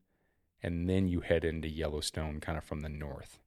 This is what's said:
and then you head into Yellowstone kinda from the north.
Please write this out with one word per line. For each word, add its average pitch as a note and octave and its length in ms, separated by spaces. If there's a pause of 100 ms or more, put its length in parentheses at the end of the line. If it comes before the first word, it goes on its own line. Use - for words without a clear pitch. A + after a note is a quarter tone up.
(640)
and F2 260
then F#2 200
you F2 120
head E2 240
into D#2+ 240
Yellowstone D2+ 720
kinda D#2 200
from D#2 200
the D2+ 80
north. D2 580